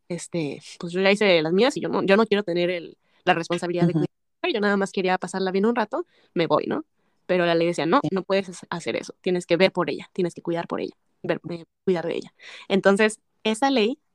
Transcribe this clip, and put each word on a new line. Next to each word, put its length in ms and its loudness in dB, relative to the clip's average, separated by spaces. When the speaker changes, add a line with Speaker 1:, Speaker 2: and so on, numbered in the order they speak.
Speaker 1:
este, 520 -8
pues 140 -10
yo 80 -2
ya 100 4
hice 300 4
las 120 0
mías 240 2
y 40 -8
yo 80 -6
no, 140 -2
yo 140 6
no 80 4
quiero 180 0
tener 260 0
el, 280 -8
la 100 4
responsabilidad 520 0
de 60 2
Speaker 2:
Ujú. 80 0
Speaker 1:
cuidar 100 0
yo 80 -2
nada 160 2
más 140 -2
quería 260 0
pasarla 340 -4
bien 140 2
un 100 2
rato, 300 -4
me 140 0
voy, 200 0
¿no? 180 -4
Pero 200 0
la 100 2
ley 120 2
decía, 180 -2
"No, 160 2
Speaker 2:
Sí. 100 -4
Speaker 1:
no 120 -2
puedes 260 -2
hac-, 200 -16
hacer 260 -6
eso, 260 -8
tienes 240 -2
que 120 2
ver 140 4
por 180 -2
ella, 240 -10
tienes 200 -2
que 80 -14
cuidar 260 -6
por 140 -8
ella, 140 -8
ver, 160 -2
eh, 160 -10
cuidar 220 0
de 80 -4
ella". 180 -8
Entonces, 520 4
esa 260 0
ley, 300 2